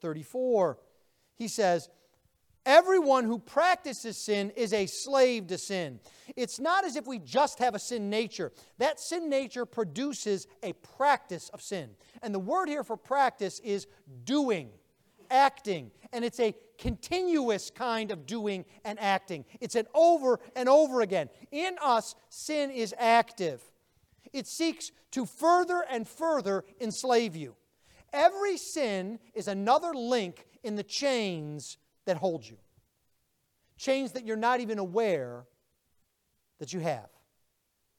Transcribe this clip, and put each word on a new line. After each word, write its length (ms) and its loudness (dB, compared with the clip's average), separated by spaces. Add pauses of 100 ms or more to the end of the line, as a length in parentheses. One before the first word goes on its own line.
thirty-four. 760 0 (580)
He 120 -6
says, 400 2 (800)
"Everyone 580 8
who 160 0
practices 800 0
sin 400 -2
is 160 -2
a 140 2
slave 600 2
to 100 -4
sin." 440 -6 (340)
It's 240 -6
not 240 2
as 140 -6
if 100 -6
we 120 -8
just 400 0
have 160 2
a 40 -8
sin 300 -6
nature. 420 -4 (260)
That 220 0
sin 300 -6
nature 360 -4
produces 840 -4 (140)
a 120 -6
practice 760 -2
of 120 -20
sin. 300 -8 (300)
And 140 -6
the 40 -4
word 280 0
here 160 -4
for 140 -8
practice 600 0
is 280 -4 (380)
doing, 440 0 (600)
acting. 640 2 (220)
And 120 -4
it's 160 -6
a 140 2 (220)
continuous 920 -2
kind 420 -4
of 140 -10
doing 400 -4 (180)
and 160 -8
acting. 460 0 (140)
It's 160 -6
an 180 0
over 460 6 (160)
and 120 0
over 340 6
again. 280 0 (220)
In 300 -4
us, 340 2 (140)
sin 420 -4
is 260 -4
active. 640 2 (720)
It 140 -8
seeks 440 -4 (200)
to 140 -4
further 640 2
and 180 -6
further 580 -2 (140)
enslave 560 0
you. 200 -12 (560)
Every 460 2
sin 640 -4 (140)
is 140 -8
another 460 2
link 540 -4 (160)
in 120 -6
the 80 -4
chains 920 -4 (280)
that 120 0
hold 280 -2
you. 120 -20 (1200)
Chains 360 -2
that 120 -10
you're 100 -4
not 240 2
even 200 -4
aware 640 -2 (1120)
that 160 -12
you 60 -6
have. 300 -4 (880)